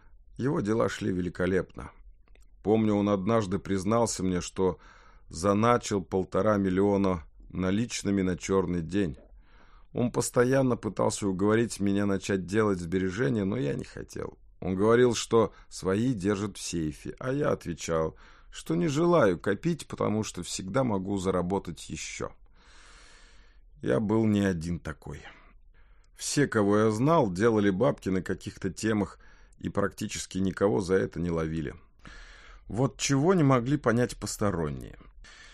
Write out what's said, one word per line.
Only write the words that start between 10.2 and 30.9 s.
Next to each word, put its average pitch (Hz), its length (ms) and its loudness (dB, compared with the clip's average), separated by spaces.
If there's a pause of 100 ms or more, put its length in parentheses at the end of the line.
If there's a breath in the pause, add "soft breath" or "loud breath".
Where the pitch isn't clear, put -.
пытался 107 500 -2
уговорить 104 520 2
меня 101 260 2
начать 98 400 -2
делать 101 340 2
сбережения, 95 640 -2
но 101 140 -2
я 139 160 -4
не - 100 -6
хотел. - 540 -12 (220)
Он 92 160 -4
говорил, 117 400 4
что 110 380 2 (160 soft breath)
свои 107 440 0
держит 98 440 -2
в - 40 -14
сейфе, - 580 -6
а 127 140 -4
я 143 160 0
отвечал, 80 640 -2 (360 soft breath)
что - 240 -6
не 170 120 0
желаю 147 520 4
копить, 139 480 -2
потому 107 360 -2
что 87 200 -8
всегда 98 400 -4
могу 101 340 -2
заработать 90 720 -2
еще. - 420 -8 (1500 soft breath)
Я 127 180 2
был 110 280 2
не 104 140 4
один 87 380 -2
такой. 71 440 -12 (920 loud breath)
Все, - 320 0
кого 104 300 4
я 110 140 4
знал, 127 400 2
делали 104 400 4
бабки 98 380 0
на 92 120 0
каких-то - 480 -6
темах 107 480 -2 (400 soft breath)
и 90 120 -8
практически - 680 -6
никого 101 420 2
за 92 140 -2